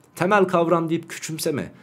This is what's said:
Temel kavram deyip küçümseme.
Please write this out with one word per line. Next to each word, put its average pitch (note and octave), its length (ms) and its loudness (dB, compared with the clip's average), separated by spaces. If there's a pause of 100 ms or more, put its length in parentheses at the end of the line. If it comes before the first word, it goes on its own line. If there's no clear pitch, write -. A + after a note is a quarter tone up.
(140)
Temel F#3+ 300 4
kavram E3+ 440 2
deyip E3 200 -4
küçümseme. D#3 640 -6 (100)